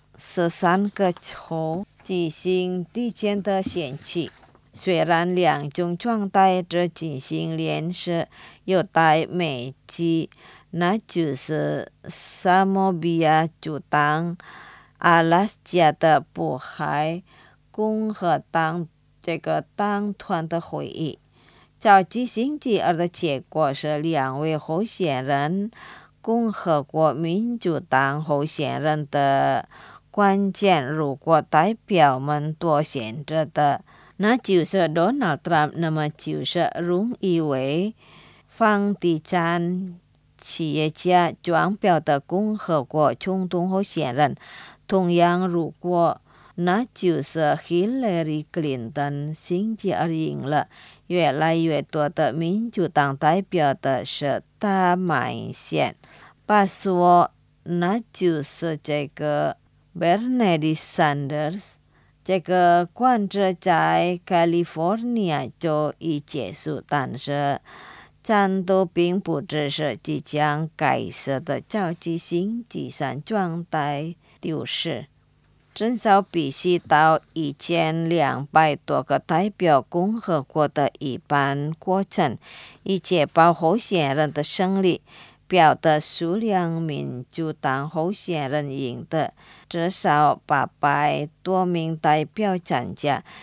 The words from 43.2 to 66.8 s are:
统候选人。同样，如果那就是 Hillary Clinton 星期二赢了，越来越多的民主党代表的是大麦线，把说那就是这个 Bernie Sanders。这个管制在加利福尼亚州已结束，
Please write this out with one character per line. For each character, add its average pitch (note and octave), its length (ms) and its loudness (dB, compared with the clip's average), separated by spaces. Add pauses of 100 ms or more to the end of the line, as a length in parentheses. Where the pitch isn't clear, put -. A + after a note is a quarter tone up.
统 F3 180 0
候 F#3+ 140 0
选 C#3+ 320 -4
人。 C#3 220 2 (520)
同 F#3 240 2
样， F3 360 4
如 E3 320 -2
果 E3+ 420 0 (340)
那 F3+ 380 0
就 D#3+ 300 0
是 D3+ 420 0
Hillary F3 880 -2
Clinton C#3+ 800 -4
星 G#3 420 -4
期 F#3+ 160 -4
二 D#3+ 220 -2
赢 D3+ 280 -4
了， C#3+ 260 -2 (400)
越 E3+ 240 2
来 D#3 240 0
越 D#3+ 260 0
多 D3+ 260 -2
的 D3 240 0
民 F3+ 380 -2
主 F3+ 180 -2
党 C#3+ 300 0
代 E3+ 240 2
表 D3+ 320 0
的 C3 320 -2
是 C3+ 380 -4 (160)
大 F#3+ 360 2
麦 A#2+ 560 -2
线， D3 440 -4 (500)
把 G3+ 200 4
说 F3 640 4 (320)
那 F3 360 -2 (140)
就 E3 300 0
是 D#3+ 340 -6
这 D3 380 -4
个 D3 420 -2 (400)
Bernie F3 800 2
Sanders。 D3+ 840 -2 (640)
这 F#3 160 0
个 F3 540 4
管 A#3+ 340 2
制 F#3+ 320 0
在 E3 640 2
加 E3+ 200 2
利 E3+ 180 2
福 E3+ 320 -2
尼 A#3 320 -2
亚 C#3+ 200 -2 (100)
州 D3+ 400 0
已 D#3 220 -4
结 C#3 340 -8
束， D3+ 340 -8